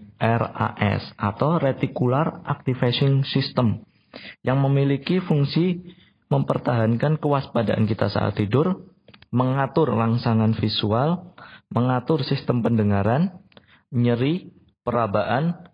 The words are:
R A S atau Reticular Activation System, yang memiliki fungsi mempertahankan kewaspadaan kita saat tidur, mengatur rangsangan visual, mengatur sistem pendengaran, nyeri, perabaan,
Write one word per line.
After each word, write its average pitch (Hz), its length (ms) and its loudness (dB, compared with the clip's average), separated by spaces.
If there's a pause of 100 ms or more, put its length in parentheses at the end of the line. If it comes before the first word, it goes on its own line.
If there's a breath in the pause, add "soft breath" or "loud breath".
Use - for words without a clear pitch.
(220)
R 113 240 2
A - 320 -4
S 101 240 0 (160)
atau 139 400 0
Reticular 131 880 -2
Activation 135 800 0
System, 127 560 0 (640 loud breath)
yang 131 160 2
memiliki 139 560 2
fungsi 170 640 0 (480 loud breath)
mempertahankan 139 880 0
kewaspadaan 117 720 0
kita 110 160 0
saat 104 320 -2
tidur, 135 480 0 (480)
mengatur 131 560 0
rangsangan 113 640 2
visual, 113 800 -2 (400 loud breath)
mengatur 127 480 0
sistem 120 400 -2
pendengaran, 110 800 2 (480 loud breath)
nyeri, 123 640 0 (320)
perabaan, 117 880 0